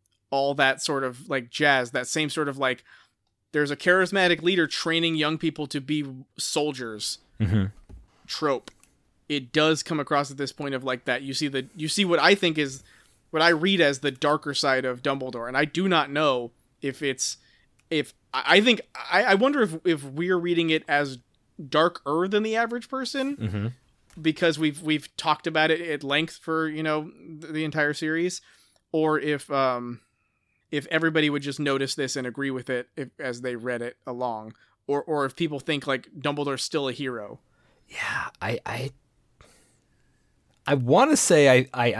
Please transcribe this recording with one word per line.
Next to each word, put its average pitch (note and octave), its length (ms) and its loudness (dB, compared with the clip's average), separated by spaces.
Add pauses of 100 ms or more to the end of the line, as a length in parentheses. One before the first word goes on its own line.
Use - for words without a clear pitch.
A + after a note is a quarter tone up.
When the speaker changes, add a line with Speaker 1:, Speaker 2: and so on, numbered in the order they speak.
(300)
Speaker 1:
all C#3 240 0
that C3+ 260 4
sort C#3 220 -2
of, B2+ 260 -6
like, B2+ 220 -4
jazz, C3+ 400 2
that B2 160 -4
same D3+ 240 -2
sort D3+ 180 -4
of, C3+ 100 -8
like, C3 260 -2 (680)
there's D3 220 0
a C#3+ 40 -6
charismatic F3+ 680 2
leader F3 260 2
training E3 480 0
young D#3 220 0
people D3+ 300 -4
to D3 120 -6
be D3 240 -4 (340)
soldiers B2+ 800 -4 (220)
Speaker 2:
Mm-hmm. G2+ 240 2 (640)
Speaker 1:
trope. C#3+ 420 -2 (580)
It C#3 240 -6
does D#3 300 2
come D#3+ 160 -4
across C#3+ 320 0
at C#3 60 -14
this C3+ 160 -6
point C#3 240 -6
of, B2+ 80 -6
like, B2+ 220 -4
that B2+ 160 0
you C3+ 120 -8
see D3 140 -2
the, C3+ 260 -4
you D#3 140 -6
see G3+ 160 2
what E3+ 160 4
I F3+ 160 8
think E3 220 0
is, C3+ 260 -4 (460)
what D#3+ 120 2
I E3+ 60 8
read F3 320 4
as C#3+ 200 4
the C#3+ 120 -2
darker D3 420 0
side C3 300 0
of B2 180 -6
Dumbledore, C3 460 -4
and C3 80 -4
I D3 80 2
do F3 240 -2
not D3+ 240 2
know C3+ 400 0 (280)
if C3+ 220 -6
it's, - 360 -4 (520)
if, D3+ 240 -2 (200)
I, C3 120 -2
I E3+ 140 8
think, A3+ 200 4 (140)
I, F3 300 0
I G3 100 6
wonder C4 280 4
if, D#3+ 220 -2
if D#3 200 2
we're E3+ 340 -2
reading E3+ 320 0
it D#3 180 2
as C#3+ 300 0 (500)
darker D#3+ 600 2
than G#3 140 0
the A3 140 -2
average A#3 320 -2
person C4+ 480 -4
Speaker 2:
Mm-hmm. G#2 300 -4 (540)
Speaker 1:
because D#3 380 0
we've, D#3 240 -2
we've D3+ 340 -4
talked D3+ 300 -2
about D#3 240 2
it E3 120 0
at D3+ 200 -6
length D3 340 -2
for, D#3+ 320 -4
you D3+ 140 -8
know, D#3 280 -2 (300)
th-, D#3+ 120 -14
the D#3 120 -4
entire D3 300 0
series, E3 460 -4 (520)
or D#3 280 2
if, D3 320 -4
um, B2 480 0 (720)
if D3 160 -4
everybody D#3+ 420 0
would C#3+ 120 -2
just C#3 180 -8
notice C3+ 340 -2
this C3+ 220 -4
and B2+ 100 -6
agree C3+ 240 -6
with B2+ 200 -8
it B2 260 -4
if, B2+ 120 -8 (120)
as B2 220 -8
they B2+ 120 -4
read A#2+ 280 -6
it A#2+ 140 -10 (100)
along, A#2 460 -6 (360)
or, C#3+ 160 0
or D3 200 0
if C3 120 -6
people D3+ 240 -2
think, C#3+ 260 -4
like, C3+ 220 -2 (100)
Dumbledore's C#3+ 460 -2
still C#3+ 240 -2
a B2+ 40 -4
hero. A#2 460 -8 (500)
Speaker 2:
Yeah, - 420 -6 (120)
I, - 240 -4
I, B2 240 -8 (1800)
I D3 80 2
wanna E3+ 420 6
say D3 320 6
I, B2+ 240 6
I, A#2+ 280 2